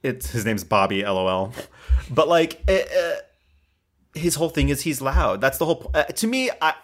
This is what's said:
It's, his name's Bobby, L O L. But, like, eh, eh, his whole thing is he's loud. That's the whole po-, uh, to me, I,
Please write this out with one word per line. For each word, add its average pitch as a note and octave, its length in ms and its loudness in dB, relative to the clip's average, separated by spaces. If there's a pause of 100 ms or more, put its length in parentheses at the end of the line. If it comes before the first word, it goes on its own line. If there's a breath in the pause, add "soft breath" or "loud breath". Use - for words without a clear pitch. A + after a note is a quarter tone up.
It's, B2 300 -4
his A2+ 140 -2
name's G#2+ 200 0
Bobby, G2 380 2
L G2 140 0
O F#2 100 2
L. F#2+ 260 0 (580 loud breath)
But, C3 160 4
like, E3 400 2
eh, F#3+ 240 2
eh, E3+ 240 0 (960)
his D#3+ 220 0
whole D#3+ 140 0
thing C#3+ 180 0
is C#3 140 0
he's C3 200 -4
loud. C3 380 2
That's C3+ 200 0
the E3+ 60 2
whole D#3+ 120 2
po-, - 160 -12
uh, D3+ 100 2
to - 240 -4
me, B3+ 220 0 (120)
I, D#3 120 2 (100)